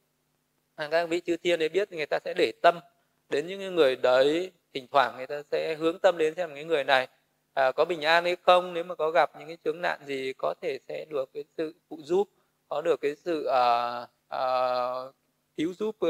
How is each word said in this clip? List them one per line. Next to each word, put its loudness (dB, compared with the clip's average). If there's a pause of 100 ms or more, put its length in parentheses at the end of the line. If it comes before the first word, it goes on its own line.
(760)
À, -8
các 2
vị -2
chư -2
thiên 0
ấy 0
biết 0
thì -10
người -4
ta -2
sẽ -8
để 2 (100)
tâm 6 (500)
đến -2
những -10
cái -8
người 4
đấy, 2 (220)
thỉnh -10
thoảng 2
người -10
ta -8 (100)
sẽ -2
hướng -2
tâm 4
đến 0
xem -8
cái -12
người 0
này, 2 (460)
à, 2
có 2
bình -4
an 4
hay -2
không, 4
nếu -4
mà -12
có -2
gặp 4
những -16
cái -14
chướng -4
nạn -2
gì -6
có -4
thể -6
sẽ -10
được -6
cái -10 (140)
sự -6 (160)
phụ -14
giúp, 0 (400)
có -4
được 0
cái -2
sự, -6
à, 0 (200)
à, -8 (1160)
cứu -4
giúp, -6 (140)